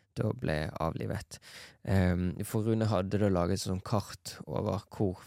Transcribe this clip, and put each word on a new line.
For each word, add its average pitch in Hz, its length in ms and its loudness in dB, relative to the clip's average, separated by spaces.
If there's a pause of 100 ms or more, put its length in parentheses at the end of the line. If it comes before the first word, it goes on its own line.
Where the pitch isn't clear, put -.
(160)
da - 160 0
ble 78 380 -2 (100)
avlivet. - 640 -4 (420)
Ehm, 90 460 4 (180)
for 110 160 0
Rune 110 240 2
hadde 98 320 2
da 107 80 4
laget 92 320 2
et - 80 -6
sånt 92 160 -2
kart - 540 -4 (100)
over 95 320 -2 (160)
hvor 95 320 -2